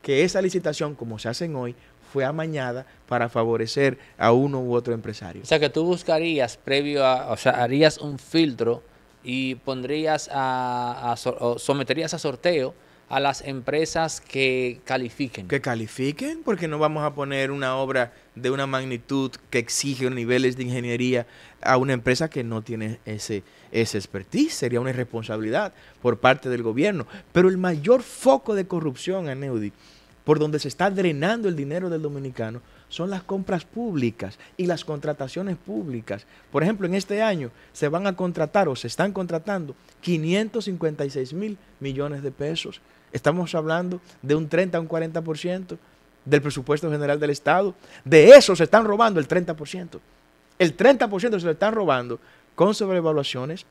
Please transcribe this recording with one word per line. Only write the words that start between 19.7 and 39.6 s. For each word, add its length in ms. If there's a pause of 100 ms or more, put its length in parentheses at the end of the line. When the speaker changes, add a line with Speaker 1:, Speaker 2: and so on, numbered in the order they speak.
Speaker 1:
niveles 480
de 80
ingeniería 600 (360)
a 140
una 160
empresa 360
que 140
no 200
tiene 420
ese, 380 (280)
ese 280
expertise. 560
Sería 260
una 100
irresponsabilidad 840 (280)
por 180
parte 300
del 140
gobierno. 440 (260)
Pero 160
el 100
mayor 440
foco 520
de 120
corrupción, 640
Aneudi, 440 (520)
por 140
donde 200
se 100
está 220
drenando 580
el 80
dinero 340
del 100
dominicano, 600 (260)
son 220
las 140
compras 420
públicas 720 (180)
y 100
las 200
contrataciones 720
públicas. 680 (240)
Por 120
ejemplo, 240
en 80
este 260
año 300 (240)
se 140
van 180
a 100
contratar 520
o 80
se 100
están 260
contratando 640 (260)